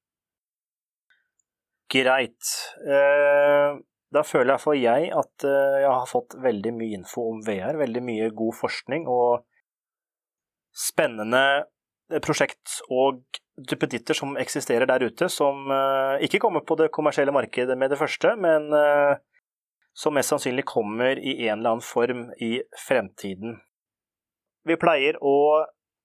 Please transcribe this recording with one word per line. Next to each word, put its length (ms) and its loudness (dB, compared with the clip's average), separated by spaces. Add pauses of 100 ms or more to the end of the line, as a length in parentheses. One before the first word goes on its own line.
(1900)
Greit. 500 0 (380)
Eh, 960 4 (340)
da 120 2
føler 320 2
jeg 60 -2
for 140 0
jeg 400 2
at, 300 -4
eh, 400 2
jeg 60 4
har 200 0
fått 320 -4
veldig 320 -2
mye 240 -6
info 320 -8
om 160 -8
V 140 -2
R, 180 -4
veldig 240 -2
mye 320 -2
god 240 -4
forskning 480 -6
og 380 2 (1300)
spennende, 920 0 (440)
eh, 80 -4
prosjekt 640 -4 (100)
og 320 0 (320)
duppeditter 600 -4
som 220 -6
eksisterer 500 0
der 200 2
ute, 240 -2
som, 400 -2
eh, 560 0
ikke 140 0
kommer 260 0
på 100 0
det 140 2
kommersielle 400 0
markedet 480 -2
med 120 0
det 80 0
første, 380 0
men, 360 2
eh, 440 4 (800)
som 200 -2
mest 180 0
sannsynlig 320 -2
kommer 520 -2
i 300 -6
en 140 -2
eller 100 0
annen 100 -2
form 600 -4
i 220 -4 (260)
fremtiden. 720 -4 (1040)
Vi 100 0
pleier 480 2
å 440 4 (380)